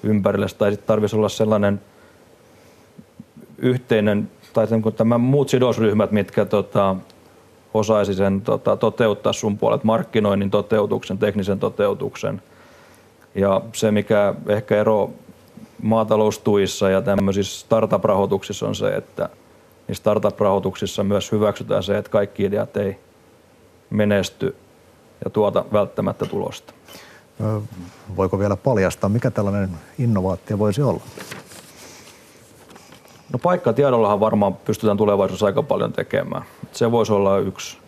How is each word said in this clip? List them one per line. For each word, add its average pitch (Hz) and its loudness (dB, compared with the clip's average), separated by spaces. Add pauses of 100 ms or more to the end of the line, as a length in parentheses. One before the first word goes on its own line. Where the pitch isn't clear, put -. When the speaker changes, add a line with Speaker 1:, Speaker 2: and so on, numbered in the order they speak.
Speaker 1:
ympärille, 101 0 (100)
tai 104 2
sit 104 -8
tarvitsisi 107 0
olla 107 2
sellainen 101 0 (1800)
yhteinen, 110 0 (220)
tai 110 2
sen, 113 0
kun 110 0
tämä 117 2
muut 135 2
sidosryhmät, 110 2
mitkä, 101 0
tota, 98 0 (800)
osaisi 104 2
sen, 98 0
tota, 107 0
toteuttaa 107 0
sun 104 -4
puolet, 110 0
markkinoinnin 101 0
toteutuksen, 104 -2
teknisen 101 -2
toteutuksen. 101 -4 (920)
Ja 98 2 (120)
se, 107 0
mikä 104 2 (140)
ehkä 107 0
ero 107 2 (720)
maataloustuissa 107 2
ja 95 2
tämmöisissä 98 -2
startup-rahoituksissa 101 0
on 104 -4
se, 101 -2
että - -8 (580)
niissä - -8
startup-rahoituksissa 101 0
myös 98 -2
hyväksytään 104 0
se, 101 -2
että - -8
kaikki 104 -2
ideat 104 -4
ei 98 -4 (920)
menesty 104 -2 (680)
ja - -4
tuota 101 0
välttämättä 98 -2
tulosta. - -8 (680)
Speaker 2:
Ö, 107 -2 (540)
voiko 98 0
vielä 101 0
paljastaa, 98 0
mikä 113 0
tällainen 101 -2 (300)
innovaatio 98 -2
voisi 104 0
olla? 107 0 (2250)
Speaker 1:
No 123 -4
paikkatiedollahan 120 2
varmaan 104 2
pystytään 104 -2
tulevaisuudessa 101 2
aika 98 2
paljon - -2
tekemään. - -4 (280)
Se 117 0
voisi 110 2
olla 98 4
yksi. - -6 (100)